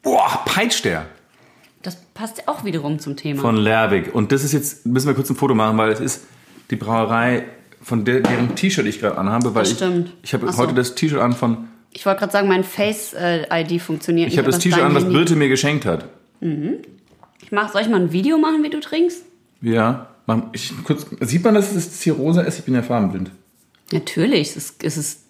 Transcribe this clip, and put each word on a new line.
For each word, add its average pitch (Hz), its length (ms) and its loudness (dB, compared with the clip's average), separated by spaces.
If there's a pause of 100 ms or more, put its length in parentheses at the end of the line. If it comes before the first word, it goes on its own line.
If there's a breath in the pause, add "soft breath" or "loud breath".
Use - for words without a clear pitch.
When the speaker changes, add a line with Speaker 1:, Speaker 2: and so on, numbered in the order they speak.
Speaker 1:
Boah, - 420 0
peitscht - 400 0
der. 82 220 -2 (760 soft breath)
Speaker 2:
Das 180 140 -10 (180)
passt 220 320 -10
auch - 180 -6
wiederum 156 340 -4
zum 139 180 -8
Thema. 143 240 -6
Speaker 1:
Von 117 160 2
Lerwick. 104 580 2
Und 110 180 0
das 139 120 2
ist 139 80 0
jetzt, - 340 -2
müssen 131 200 2
wir 139 80 2
kurz 135 160 -2
ein 127 60 0
Foto 139 180 2
machen, 110 240 4
weil 110 140 4
es 110 80 -2
ist - 260 -6 (440 loud breath)
die 113 60 -2
Brauerei, 117 680 0 (360)
von 113 240 -2
der, 127 160 2
deren 120 360 0
T-Shirt 185 300 0
ich 107 140 -4
gerade 107 160 0
anhabe, 107 380 0
weil 110 80 4
Speaker 2:
Das 98 80 2
Speaker 1:
ich, 117 60 -2
Speaker 2:
stimmt. 175 360 0 (100)
Speaker 1:
ich - 120 -6
habe 120 140 -2
Speaker 2:
Ach - 40 -4
so. 113 60 -2
Speaker 1:
heute 127 160 2
das 123 220 0
T-Shirt 147 240 0
an 120 120 2
von 117 360 -2 (240)
Speaker 2:
Ich - 120 -16
wollte 196 160 0
gerade 202 120 -4
sagen, 202 160 2
mein 185 160 2
Face, 214 500 -4
äh, 170 380 -2
I 165 120 0
D 170 140 -2
funktioniert 170 540 0
Speaker 1:
Ich - 60 2
habe 131 100 2
Speaker 2:
nicht, - 0 -
Speaker 1:
das 131 80 4
Speaker 2:
aber 175 60 0
Speaker 1:
T-Shirt 175 180 4
Speaker 2:
dein 170 80 4
Speaker 1:
an, 147 60 4
was 143 100 4
Speaker 2:
Handy. 120 120 2
Speaker 1:
Birte 165 200 4
mir 147 120 4
geschenkt 135 380 2
hat. 82 200 -2 (340)
Speaker 2:
Mhm. 165 380 -4 (640)
Ich - 100 -12
mach, 208 200 -2
soll 202 100 0
ich 220 60 0
mal 208 120 4
ein 165 120 0
Video 233 260 2
machen, 311 260 2
wie 302 60 -4
du 302 100 -6
trinkst? 339 420 -2 (400)
Speaker 1:
Ja. 113 460 0 (180)
Mach, 113 160 2 (100)
ich, - 200 -10 (120)
kurz, - 220 -2 (140)
sieht 139 240 0
man, 220 100 6
dass 196 180 2
es - 300 -6
hier 156 120 2
rosa 160 280 2
ist? - 160 -4
Ich - 60 -16
bin 127 100 0
ja 120 80 2
farbenblind. 95 480 -2 (600)
Speaker 2:
Natürlich, 160 580 0
es - 60 -14
ist, - 260 -14
es 156 140 -4
ist - 340 -8